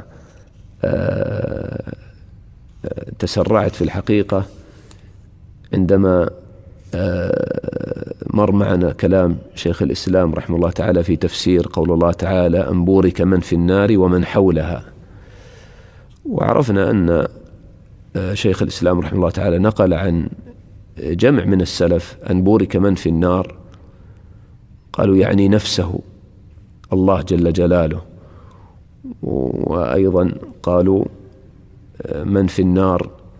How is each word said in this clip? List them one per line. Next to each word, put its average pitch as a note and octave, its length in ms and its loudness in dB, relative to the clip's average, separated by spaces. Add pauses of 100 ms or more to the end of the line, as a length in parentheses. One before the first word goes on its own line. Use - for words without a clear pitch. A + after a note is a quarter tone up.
(840)
آه، - 1080 -4 (1300)
تسرعت G2 560 0
في - 60 -6
الحقيقة F#2+ 640 -2 (1300)
عندما، F#2 560 2 (640)
آه، - 1160 -6 (200)
مر G#2 180 2
معنا F#2 400 2
كلام F2 460 2 (180)
شيخ - 260 -4
الإسلام F2+ 520 0
رحمه E2+ 220 -4
الله E2+ 140 0
تعالى F2 340 0
في E2+ 120 0
تفسير E2+ 580 0
قول E2 180 0
الله E2+ 200 2
تعالى: F2 580 0
"أن F2 160 0
بورك F#2 360 4
من F#2 180 2
في F2 140 -4
النار G2 440 2
ومن F2+ 280 2
حولها". E2+ 580 0 (1400)
وعرفنا A2+ 640 0
أن، E2+ 380 2 (880)
آه، F#2 180 -4
شيخ G2 280 0
الإسلام - 380 0
رحمه F2 200 -4
الله F2 100 2
تعالى F2+ 300 0
نقل G2 340 2
عن E2 360 -2 (680)
جمع F#2 460 2
من F#2+ 160 2
السلف: F2 560 -2 (120)
"أن F#2 140 0
بورك G2 320 2
من F#2+ 200 2
في F2 140 -2
النار"، F2+ 460 0 (1400)
قالوا F#2+ 240 2
يعني G2 320 4
نفسه F#2+ 500 0 (920)
الله F#2 280 2
جل F2 320 0
جلاله، E2+ 480 0 (1200)
وأيضًا F2 1080 0 (320)
قالوا، F2+ 420 2 (960)
آه، - 220 -8
من G2 240 0
في F#2+ 140 -2
النار F#2 480 2 (300)